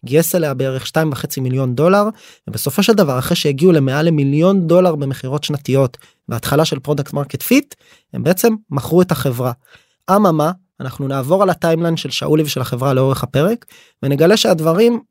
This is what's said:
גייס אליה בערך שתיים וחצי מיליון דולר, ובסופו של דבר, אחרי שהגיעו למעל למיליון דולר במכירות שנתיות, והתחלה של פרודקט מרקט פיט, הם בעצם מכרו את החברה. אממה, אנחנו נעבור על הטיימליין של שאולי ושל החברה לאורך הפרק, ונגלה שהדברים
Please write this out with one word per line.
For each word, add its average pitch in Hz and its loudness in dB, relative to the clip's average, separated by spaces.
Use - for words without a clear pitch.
גייס 147 0
אליה 156 0
בערך 131 -4
שתיים 160 -2
וחצי - -8
מיליון 127 -2
דולר, 185 2
ובסופו 131 -4
של 226 4
דבר, 143 2
אחרי - -2
שהגיעו 151 2
למעל 143 2
למיליון 160 2
דולר 175 4
במכירות 139 -6
שנתיות, 135 -2
והתחלה 143 0
של 143 -4
פרודקט 143 -6
מרקט 143 -8
פיט, - 0
הם 120 -6
בעצם 180 2
מכרו 156 0
את 180 0
החברה. 123 -4
אממה, 180 2
אנחנו 131 -8
נעבור 139 0
על 190 2
הטיימליין 165 0
של 143 -8
שאולי 151 0
ושל 139 -4
החברה 127 -2
לאורך 135 0
הפרק, 170 -2
ונגלה 156 4
שהדברים 208 2